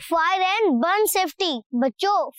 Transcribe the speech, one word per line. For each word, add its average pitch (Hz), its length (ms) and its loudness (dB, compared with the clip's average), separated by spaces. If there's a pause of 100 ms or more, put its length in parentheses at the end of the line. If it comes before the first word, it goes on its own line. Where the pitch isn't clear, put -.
fire 349 420 0
and 403 260 2 (120)
burn 392 260 2
safety। 381 400 -2 (320)
बच्चों, 359 320 0 (260)